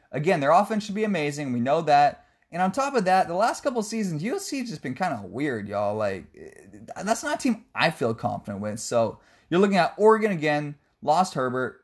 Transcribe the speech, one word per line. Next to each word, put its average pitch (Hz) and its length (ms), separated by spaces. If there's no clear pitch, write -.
Again, 156 300
their 151 100
offense 208 320
should 190 120
be 214 100
amazing. 147 480
We 120 60
know 139 220
that. 147 440
And 170 100
on 185 100
top 277 220
of 226 120
that, 185 220
the 165 80
last 233 280
couple 247 160
of 208 60
seasons, 190 380
U 254 120
S 381 100
C 277 140
has 233 100
just 156 120
been 127 140
kinda 143 300
weird, 117 420
y'all. 104 280
Like, 98 300
that's 220 200
not 294 120
a - 20
team - 360
I 147 160
feel 123 240
confident 104 480
with. 107 180
So 117 400
you're 175 120
looking 202 160
at 165 200
Oregon 214 340
again, 147 440
lost 170 340
Herbert. 127 480